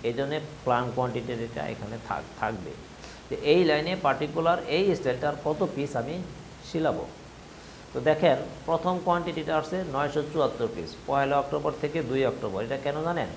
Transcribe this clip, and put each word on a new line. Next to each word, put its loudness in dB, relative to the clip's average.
এই 0
জন্যে 0
plan 4
কোয়ান্টিটির -2
এটা -6
এখানে -8
থাক-, -4
থাকবে -4
যে -4
এই 8
লাইনে 2
particular 2
এই 4
স্টাইলটার 0
কত 0
piece -2
আমি -4
সিলাবো। 2
তো -4
দেখেন 6
প্রথম 2
কোয়ান্টিটিটা 0
আসছে -2
নয়শো 2
চুয়াত্তর 2
piece, -6
পয়লা 4
অক্টোবর 0
থেকে 0
দুই 2
অক্টোবর। -4
এটা -2
কেন 0
জানেন? 0